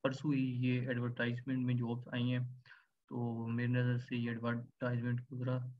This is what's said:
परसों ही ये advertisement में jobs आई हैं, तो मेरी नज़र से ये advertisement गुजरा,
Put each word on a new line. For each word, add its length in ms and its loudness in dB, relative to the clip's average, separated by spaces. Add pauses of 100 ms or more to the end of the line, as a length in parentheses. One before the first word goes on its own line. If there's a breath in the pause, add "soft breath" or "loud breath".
परसों 300 0
ही 100 4
ये 340 2 (140)
advertisement 720 0
में 120 2
jobs 360 -2
आई 140 2
हैं, 360 -2 (460 loud breath)
तो 380 -2
मेरी 260 2
नज़र 260 4
से 180 -4
ये 140 0
advertisement 920 -2
गुजरा, 380 -2 (200)